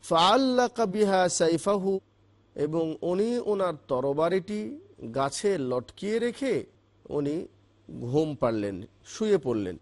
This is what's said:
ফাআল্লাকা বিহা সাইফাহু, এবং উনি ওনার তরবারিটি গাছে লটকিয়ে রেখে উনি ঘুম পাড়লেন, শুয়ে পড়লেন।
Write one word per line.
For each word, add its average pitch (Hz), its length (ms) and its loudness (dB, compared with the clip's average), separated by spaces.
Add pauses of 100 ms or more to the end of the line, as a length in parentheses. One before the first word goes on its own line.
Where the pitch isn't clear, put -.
ফাআল্লাকা 240 800 4 (120)
বিহা 196 260 4 (180)
সাইফাহু, 185 520 2 (640)
এবং 156 300 -2 (260)
উনি 202 180 0 (220)
ওনার 185 240 0 (120)
তরবারিটি 165 760 0 (540)
গাছে 139 360 0 (180)
লটকিয়ে 127 560 -4
রেখে 240 280 -2 (640)
উনি 147 180 -2 (540)
ঘুম 143 400 -2 (120)
পাড়লেন, 107 340 0 (380)
শুয়ে 214 320 2
পড়লেন। 104 360 -2